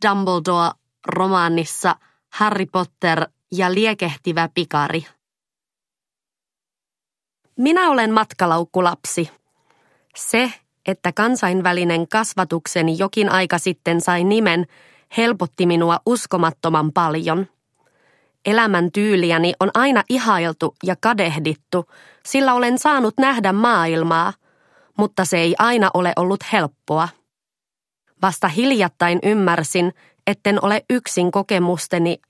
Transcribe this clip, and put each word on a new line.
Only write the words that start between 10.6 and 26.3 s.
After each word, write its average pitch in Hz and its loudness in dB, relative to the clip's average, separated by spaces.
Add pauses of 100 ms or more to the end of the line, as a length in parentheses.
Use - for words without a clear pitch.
että 180 -2
kansainvälinen 180 0
kasvatukseni 165 -2
jokin 196 0
aika 180 0
sitten 170 -2
sai 175 0
nimen, 190 2 (520)
helpotti 202 -2
minua 170 2
uskomattoman 160 0
paljon. 165 -2 (960)
Elämäntyyliäni 185 0
on 196 -2
aina 240 2
ihailtu 185 -2
ja 180 -2
kadehdittu, 165 -2 (400)
sillä 269 2
olen 247 0
saanut 269 2
nähdä 240 2
maailmaa, 170 0 (640)
mutta 202 0
se 180 -2
ei 170 2
aina 226 2
ole 180 0
ollut 185 -2